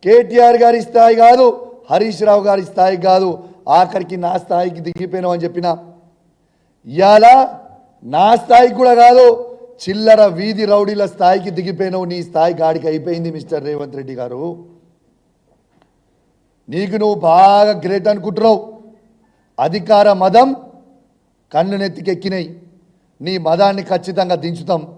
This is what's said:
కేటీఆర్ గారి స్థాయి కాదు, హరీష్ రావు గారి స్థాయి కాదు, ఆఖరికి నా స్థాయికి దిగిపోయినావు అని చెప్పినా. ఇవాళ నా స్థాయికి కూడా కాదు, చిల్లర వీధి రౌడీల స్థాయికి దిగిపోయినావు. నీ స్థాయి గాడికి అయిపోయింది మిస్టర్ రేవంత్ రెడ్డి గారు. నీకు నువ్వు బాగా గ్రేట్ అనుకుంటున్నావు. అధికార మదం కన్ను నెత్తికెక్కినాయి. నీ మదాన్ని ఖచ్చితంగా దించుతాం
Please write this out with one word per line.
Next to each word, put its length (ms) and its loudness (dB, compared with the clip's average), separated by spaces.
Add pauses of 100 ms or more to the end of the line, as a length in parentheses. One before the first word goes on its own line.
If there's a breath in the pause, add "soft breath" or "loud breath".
కేటీఆర్ 600 4
గారి 240 2
స్థాయి 340 4
కాదు, 260 6 (440)
హరీష్ 360 -4
రావు 220 2
గారి 220 -2
స్థాయి 260 0 (100)
కాదు, 220 2 (480 loud breath)
ఆఖరికి 480 -2
నా 80 -4 (100)
స్థాయికి 440 -6
దిగిపోయినావు 480 -8
అని 100 -8
చెప్పినా. 260 -6 (1300)
ఇవాళ 280 6 (920)
నా 120 2 (160)
స్థాయికి 380 4
కూడా 120 4 (100)
కాదు, 220 6 (580)
చిల్లర 380 2 (160)
వీధి 360 -6
రౌడీల 400 -2
స్థాయికి 440 -2
దిగిపోయినావు. 540 -8
నీ 80 -10 (100)
స్థాయి 320 -2
గాడికి 300 -4
అయిపోయింది 460 -8
మిస్టర్ 320 -10
రేవంత్ 300 -12
రెడ్డి 220 -14
గారు. 220 -12 (2250)
నీకు 280 -6
నువ్వు 160 -2 (140)
బాగా 420 4 (120)
గ్రేట్ 260 -4
అనుకుంటున్నావు. 480 -2 (1040)
అధికార 420 2 (140)
మదం 260 4 (1040)
కన్ను 280 -2
నెత్తికెక్కినాయి. 680 -8 (800)
నీ 80 -8 (140)
మదాన్ని 440 0
ఖచ్చితంగా 440 -4 (100)
దించుతాం 360 -6 (160)